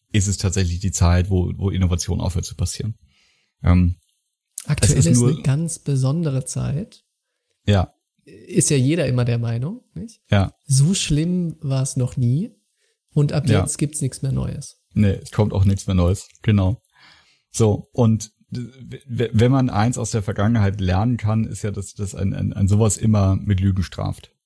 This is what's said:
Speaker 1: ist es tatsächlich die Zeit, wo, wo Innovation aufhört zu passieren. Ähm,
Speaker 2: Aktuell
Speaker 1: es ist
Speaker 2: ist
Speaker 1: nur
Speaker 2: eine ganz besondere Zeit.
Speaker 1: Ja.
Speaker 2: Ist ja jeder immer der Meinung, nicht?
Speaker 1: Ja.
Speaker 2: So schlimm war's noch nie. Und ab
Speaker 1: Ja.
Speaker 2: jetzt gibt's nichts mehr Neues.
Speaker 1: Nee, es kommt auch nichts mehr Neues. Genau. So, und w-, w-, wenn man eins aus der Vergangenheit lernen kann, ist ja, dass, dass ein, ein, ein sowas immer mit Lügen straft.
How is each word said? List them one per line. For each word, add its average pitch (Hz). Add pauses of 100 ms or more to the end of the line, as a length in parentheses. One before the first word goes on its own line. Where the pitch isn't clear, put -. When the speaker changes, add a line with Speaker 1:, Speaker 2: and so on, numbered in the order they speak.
(120)
Speaker 1:
ist 98
es 98
tatsächlich 87
die 95
Zeit, 90
wo, 90
wo 92
Innovation 90
aufhört 87
zu -
passieren. - (640)
Ähm, 90 (720)
Speaker 2:
Aktuell 143
Speaker 1:
es 147
ist 170
Speaker 2:
ist 123
Speaker 1:
nur 123
Speaker 2:
eine 160
ganz 156
besondere 135
Zeit. 139 (640)
Speaker 1:
Ja. 98 (300)
Speaker 2:
Ist -
ja 147
jeder 139
immer 123
der 117
Meinung, 120 (140)
nicht? 214
Speaker 1:
Ja. 98 (140)
Speaker 2:
So 143
schlimm 170
war's 135
noch 127
nie. 131 (600)
Und 147
ab 143
Speaker 1:
Ja. 101
Speaker 2:
jetzt -
gibt's -
nichts 131
mehr 135
Neues. - (100)
Speaker 1:
Nee, 104
es -
kommt -
auch 95
nichts 98
mehr 95
Neues. 87 (160)
Genau. 101 (720)
So, -
und 110 (200)
w-, 120
w-, 117
wenn 117
man 131
eins 117
aus 120
der 110
Vergangenheit 101
lernen 95
kann, 110
ist -
ja, 107
dass, 101
dass 98
ein, 98
ein, 98
ein 101
sowas 104
immer 101
mit 98
Lügen 95
straft. - (100)